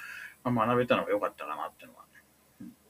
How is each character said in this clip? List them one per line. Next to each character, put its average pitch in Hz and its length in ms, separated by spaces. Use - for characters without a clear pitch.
ま 120 200
あ、 113 40
学 123 120
べ 123 80
た 113 100
の - 80
が - 60
良 101 80
か 101 80
っ - 80
た 73 100
か 76 100
な 78 120
っ - 60
て - 120
い - 20
う - 40
の - 60
は、 - 80
う - 20
ん、 - 100